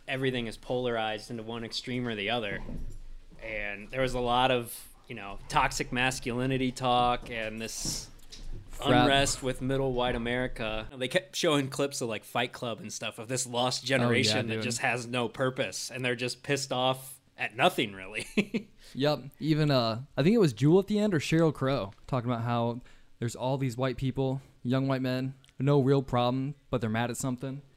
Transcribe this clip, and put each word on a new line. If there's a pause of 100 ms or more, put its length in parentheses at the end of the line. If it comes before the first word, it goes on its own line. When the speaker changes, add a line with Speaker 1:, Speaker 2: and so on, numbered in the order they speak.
Speaker 1:
everything
is
polarized
into
one
extreme
or
the
other. (800)
And
there
was
a
lot
of, (340)
you
know, (100)
toxic
masculinity
talk
and
this (640)
Speaker 2:
Frat.
Speaker 1:
unrest
with
middle
white
America. (100)
They
kept
showing
clips
of,
like,
Fight
Club
and
stuff
of
this
lost
Speaker 2:
Oh,
yeah, (100)
Speaker 1:
generation
that
Speaker 2:
dude.
Speaker 1:
just
has
no
purpose.
And
they're
just
pissed
off (180)
at
nothing,
really.
<laughs> (180)
Speaker 2:
Yep. (180)
Even,
uh, (140)
I
think
it
was
Jewel
at
the
end
or
Sheryl
Crow (160)
talking
about
how (380)
there's
all
these
white
people, (220)
young
white
men, (240)
no
real
problem, (160)
but
they're
mad
at
something. (160)